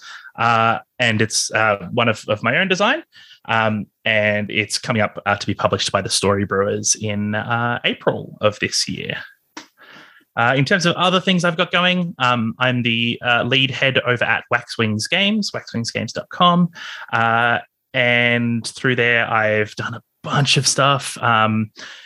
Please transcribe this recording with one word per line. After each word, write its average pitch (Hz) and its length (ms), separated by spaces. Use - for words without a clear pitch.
Uh, 113 420
and 113 240
it's, - 300
uh, 107 380
one 117 160
of, 110 200
of 104 160
my 123 140
own 185 100
design. 208 360
Um, 110 420
and 104 460
it's - 260
coming 113 240
up, - 240
uh, 101 120
to - 100
be 101 80
published - 360
by 95 120
the - 40
Story 101 380
Brewers 104 480
in, 104 400
uh, 117 500
April - 580
of 104 180
this - 280
year. - 360
Uh, 117 200
in 139 100
terms 180 200
of 170 120
other 180 220
things 180 240
I've 170 140
got 175 140
going, 180 480
um, 120 400
I'm 123 240
the, 117 420
uh, 120 160
lead 131 300
head 131 340
over 123 180
at 113 280
Waxwings 110 580
Games, 202 420
waxwings 113 400
games 107 220
dot - 160
com. 175 400
Uh, 117 460
and 120 680
through - 300
there, 120 360
I've 107 440
done 107 180
a 110 80
bunch 147 340
of 135 80
stuff, 139 560
um, 110 480